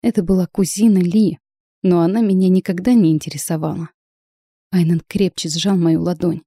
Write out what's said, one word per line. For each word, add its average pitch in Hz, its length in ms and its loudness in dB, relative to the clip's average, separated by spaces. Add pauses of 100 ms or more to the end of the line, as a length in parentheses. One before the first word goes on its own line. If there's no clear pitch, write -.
Это 220 200 -2
была 180 260 0
кузина 202 500 0
Ли, 180 420 0 (420)
но 175 200 2
она 185 180 0
меня 190 300 2
никогда 185 440 0
не 185 180 4
интересовала. 156 760 -6 (840)
Айнан 170 280 2
крепче - 480 -4
сжал 170 300 -2
мою 165 240 2
ладонь. 165 460 -4